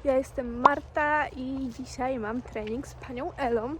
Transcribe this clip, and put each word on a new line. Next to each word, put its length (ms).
Ja 140
jestem 420
Marta 680
i 500
dzisiaj 420
mam 220
trening 460
z 80
panią 380
Elą. 460